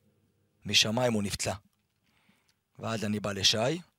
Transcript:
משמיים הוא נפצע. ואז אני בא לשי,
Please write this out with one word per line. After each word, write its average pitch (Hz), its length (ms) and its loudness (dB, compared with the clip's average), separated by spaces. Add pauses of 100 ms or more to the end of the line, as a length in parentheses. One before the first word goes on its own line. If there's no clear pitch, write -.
(680)
משמיים 113 460 4
הוא 107 100 2
נפצע. 101 300 -4 (1300)
ואז 110 260 -4
אני 107 160 -2
בא 101 120 -4
לשי, 113 480 0 (180)